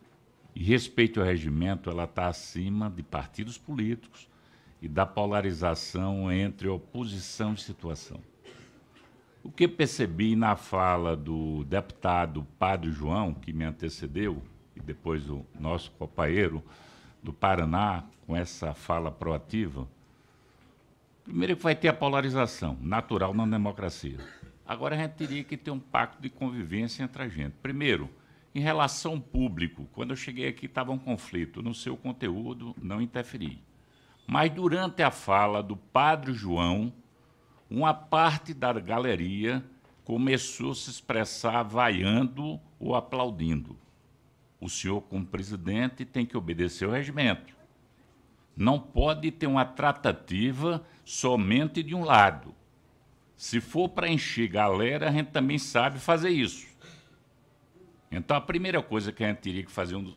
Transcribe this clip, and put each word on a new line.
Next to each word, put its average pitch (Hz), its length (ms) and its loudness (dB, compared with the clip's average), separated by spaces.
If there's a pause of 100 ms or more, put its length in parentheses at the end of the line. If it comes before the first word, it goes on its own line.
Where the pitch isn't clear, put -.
(540)
E 87 100 -6
respeito 113 560 4
ao 92 60 4
regimento, 87 640 0
ela 85 160 -2
tá 90 220 -2
acima 101 600 -4
de 85 140 -8
partidos 104 560 -8
políticos 117 680 -8 (540)
e 82 80 -10
da 95 160 2
polarização 95 1300 0
entre 95 340 0
oposição 104 840 -4
e 104 60 -4
situação. - 640 -10 (1200)
O 120 80 -12
que 175 180 4
percebi 110 680 2
na 110 220 4
fala 90 580 2
do 78 500 -4
deputado 85 800 0 (120)
Padre 92 320 0
João, 78 440 -2
que - 180 -10
me 80 140 -2
antecedeu, 80 760 -6 (320)
e - 60 -16
depois 76 480 -6
o 69 160 -6 (160)
nosso 82 380 -4
companheiro 80 680 0 (580)
do 71 80 -8
Paraná, 87 720 2 (220)
com 87 80 -4
essa 85 380 -4
fala 82 400 -4
proativa, 78 760 -4 (1400)
primeiro 175 340 0
que - 40 -12
vai 160 120 4
ter 160 140 4
a 151 40 6
polarização, 131 880 0
natural 95 540 0
na 110 120 2
democracia. 98 680 -2 (500)
Agora 139 300 -4
a - 20 0
gente 156 140 -4
teria 143 320 -6
que 143 140 -8
ter - 120 -10
um 139 80 -4
pacto 123 440 -2
de 131 80 -8
convivência 117 720 -4
entre 131 200 -8
a 123 60 -6
gente. 76 240 -6 (100)
Primeiro, 131 460 0 (460)
em 143 60 -2
relação 151 520 0
ao 151 80 -4
público, 85 720 -2
quando 123 200 -6
eu 131 40 -4
cheguei 131 320 -6
aqui 131 160 -8
estava 131 260 -4
um 131 80 -2
conflito, 101 640 -4
no 117 140 -4
seu 120 240 -8
conteúdo 120 840 -6
não 98 180 -6
interferi. 120 640 -6 (640)
Mas 151 240 4
durante 180 520 0
a 135 80 6
fala 104 520 2
do 101 140 -6
Padre 143 560 2
João, 95 580 2 (800)
uma 151 240 4
parte 156 580 2
da 127 220 0
galeria 107 880 0 (400)
começou 127 680 0
a - 20 -6
se - 160 -10
expressar 117 720 -2
vaiando 120 1000 0 (180)
ou 127 160 -2
aplaudindo. 104 840 -2 (840)
O 90 80 -10
senhor, 98 320 -2
como 95 260 -6
presidente, 104 800 -4
tem 120 220 -2
que 123 100 -8
obedecer 85 480 -2
ao 104 80 0
regimento. 135 640 -2 (960)
Não 123 240 4
pode 151 540 2
ter 156 140 -4
uma 135 180 4
tratativa 135 1200 0 (180)
somente 127 760 2
de 151 120 -4
um 175 100 -2
lado. 107 500 8 (800)
Se - 260 -2
for 165 280 0
pra 175 200 -2
encher 131 380 2
galera, 107 640 4
a 143 40 4
gente 147 180 0
também 143 280 2
sabe 135 400 2
fazer 170 320 4
isso. 135 380 0 (1400)
Então, 143 240 0
a 139 60 2
primeira 175 400 0
coisa 107 280 -2
que 110 140 -2
a 104 40 4
gente 104 100 0
teria 92 260 -4
que - 80 -16
fazer 90 240 -4
um, 92 200 -8